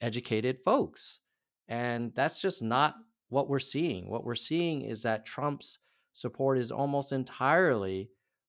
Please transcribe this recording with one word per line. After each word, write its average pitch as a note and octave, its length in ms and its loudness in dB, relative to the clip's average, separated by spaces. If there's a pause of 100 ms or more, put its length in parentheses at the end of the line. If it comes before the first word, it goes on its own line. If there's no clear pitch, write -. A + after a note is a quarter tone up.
educated A#2+ 640 0
folks. - 540 0 (480)
And A#2+ 480 -2
that's D3 260 0
just F#3 220 -2
not C3 320 4 (340)
what C#3 180 0
we're C#3 120 2
seeing. C3 500 -2
What A2 160 -4
we're A#2+ 80 -2
seeing D#3+ 480 -2
is A2 220 -6
that A2 220 0
Trump's - 520 -6 (360)
support C3+ 440 0
is B2 140 0
almost C#3 400 -2
entirely C3 1000 2 (400)